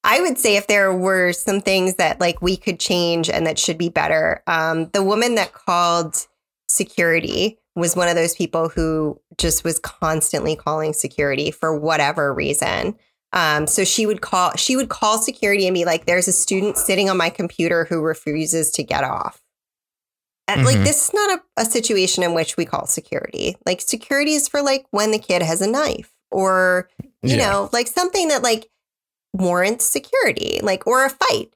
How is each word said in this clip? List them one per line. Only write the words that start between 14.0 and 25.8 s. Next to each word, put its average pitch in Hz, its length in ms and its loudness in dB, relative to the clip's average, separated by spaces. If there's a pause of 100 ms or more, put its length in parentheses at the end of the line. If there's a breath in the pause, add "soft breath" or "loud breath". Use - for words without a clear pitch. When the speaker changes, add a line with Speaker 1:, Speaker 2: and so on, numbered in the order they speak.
Speaker 1:
would 208 160 -2
call, 180 340 0
she - 220 0
would 254 100 -2
call 220 300 0
security 202 500 0
and 180 60 2
be 175 100 2
like, 165 220 0
"There's 175 240 2
a - 20 0
student 190 460 0
sitting 196 320 0
on 185 80 0
my 170 120 2
computer 170 540 -2
who 170 160 -2
refuses 156 720 -2
to 156 120 -4
get - 200 -2
off." - 400 -6 (1040)
And, 190 160 2
like, 127 120 6
Speaker 2:
Mm-hmm. 98 100 2
Speaker 1:
this - 240 0
is - 40 -6
not 403 260 0
a, - 240 -8
a - 20 0
situation 208 580 0
in 175 100 0
which 165 220 -2
we 170 80 0
call - 220 -4
security. - 800 -6
Like, - 160 -2
security 285 540 -2
is 294 120 0
for, 285 140 -2
like, 269 300 0
when 214 200 0
the 214 80 2
kid 180 220 0
has 165 200 0
a 196 60 0
knife 277 460 -2 (180)